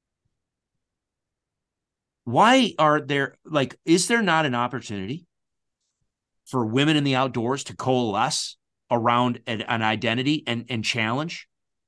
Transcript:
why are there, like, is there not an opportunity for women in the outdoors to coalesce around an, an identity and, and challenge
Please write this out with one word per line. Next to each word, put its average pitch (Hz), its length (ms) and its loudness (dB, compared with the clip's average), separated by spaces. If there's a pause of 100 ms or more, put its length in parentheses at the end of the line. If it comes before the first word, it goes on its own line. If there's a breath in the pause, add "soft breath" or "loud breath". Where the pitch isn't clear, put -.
(2250)
why 214 560 4
are 151 220 4
there, 139 420 -2
like, 139 400 -2
is 175 240 2
there 233 140 2
not 160 240 2
an 127 100 -2
opportunity 120 720 -6 (1200)
for 123 200 -2
women 139 300 2
in 147 80 0
the 135 120 0
outdoors 127 500 -2
to 98 100 -14
coalesce 123 800 -2 (360)
around 120 560 2
an, 113 140 -6
an 113 200 -4
identity 117 680 0
and, 117 220 -6
and 113 140 -4
challenge 120 640 -4 (400)